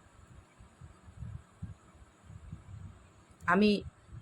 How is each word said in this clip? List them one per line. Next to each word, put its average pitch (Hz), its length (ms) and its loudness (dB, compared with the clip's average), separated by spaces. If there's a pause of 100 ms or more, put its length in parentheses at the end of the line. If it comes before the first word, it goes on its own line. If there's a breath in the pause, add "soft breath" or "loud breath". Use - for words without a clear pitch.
(3500)
আমি 202 280 6 (520)